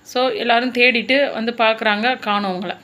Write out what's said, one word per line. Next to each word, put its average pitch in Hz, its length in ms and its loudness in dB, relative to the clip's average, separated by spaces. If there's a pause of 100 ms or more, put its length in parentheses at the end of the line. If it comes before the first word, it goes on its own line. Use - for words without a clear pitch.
So, 254 280 -2
எல்லாரும் 240 420 0
தேடிட்டு 240 600 2
வந்து 226 180 -4
பார்க்குறாங்க, 220 680 0
காணோம் 202 420 -2
அவங்கள. - 220 -8